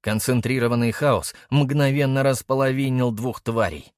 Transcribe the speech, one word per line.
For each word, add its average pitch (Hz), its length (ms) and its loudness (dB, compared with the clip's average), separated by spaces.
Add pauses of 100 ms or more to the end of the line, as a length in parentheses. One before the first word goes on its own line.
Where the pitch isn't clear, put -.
Концентрированный 117 880 0
хаос 127 420 0 (140)
мгновенно 139 720 2
располовинил 131 880 0
двух 113 280 -6
тварей. 101 580 -4